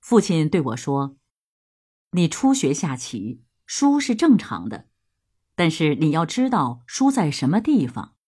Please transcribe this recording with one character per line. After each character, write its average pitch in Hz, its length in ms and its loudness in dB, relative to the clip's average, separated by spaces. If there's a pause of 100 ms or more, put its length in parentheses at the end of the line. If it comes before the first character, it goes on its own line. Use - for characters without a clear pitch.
父 233 180 4
亲 160 300 0
对 180 100 0
我 127 160 -4
说 139 400 -4 (960)
：“你 175 160 0
初 269 260 0
学 147 200 0
下 143 240 -6
棋， 120 460 -10 (220)
输 285 340 2
是 277 140 -2
正 240 240 4
常 - 300 -6
的， - 220 -14 (640)
但 170 160 2
是 156 240 0
你 151 160 2
要 160 140 0
知 254 240 -2
道 135 360 -2
输 - 240 0
在 220 220 0
什 135 160 -2
么 190 140 2
地 220 260 2
方 - 280 -12 (120)